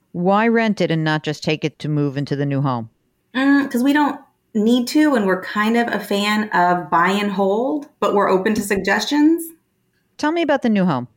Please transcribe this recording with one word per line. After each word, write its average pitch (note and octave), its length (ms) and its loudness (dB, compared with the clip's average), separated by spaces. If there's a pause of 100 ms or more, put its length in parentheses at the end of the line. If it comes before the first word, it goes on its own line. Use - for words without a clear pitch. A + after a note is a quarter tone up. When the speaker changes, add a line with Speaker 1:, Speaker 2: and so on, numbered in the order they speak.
(120)
Speaker 1:
Why G3 360 2
rent A3+ 320 0
it F3 100 0
and D#3+ 140 0
not D#3 180 0
just - 220 -8
take D#3 200 -2
it D3 160 -4
to C#3+ 80 -6
move D3 280 -2
into C#3+ 200 -4
the C#3+ 100 -2
new C#3 160 -2
home? A#2+ 280 -4 (440)
Speaker 2:
Mm, C#4 360 2
'cause A#3+ 120 -2
we C#4 100 2
don't D4 280 0 (340)
need A#3+ 340 2
to, D4+ 260 2
and G#3 120 2
we're F#3 160 -2
kind G#3+ 340 -2
of A#3 120 0
a G3 120 -4
fan G#3 500 -2
of F3 380 0
buy F3 220 2
and G3+ 200 0
hold, A3 580 -2 (120)
but - 140 0
we're G3 160 2
open F#3+ 240 2
to G#3 80 -4
suggestions. A3 920 0 (640)
Speaker 1:
Tell D4 160 -2
me F4 80 -2
about C#4+ 220 0
the A#3+ 80 2
new F#3+ 160 2
home. B2+ 300 -2